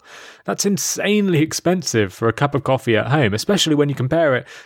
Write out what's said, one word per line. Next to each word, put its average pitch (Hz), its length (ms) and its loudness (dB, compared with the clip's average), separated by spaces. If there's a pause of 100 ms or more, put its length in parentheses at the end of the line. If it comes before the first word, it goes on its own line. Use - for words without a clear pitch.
(460)
That's - 200 -4
insanely 196 760 0
expensive 151 680 0
for - 160 -2
a 113 60 2
cup 143 220 -2
of 135 80 -2
coffee 127 340 0
at 110 120 0
home, 123 260 2
especially 156 400 0
when 143 140 2
you 139 60 -4
compare 143 400 2
it 120 120 -4 (180)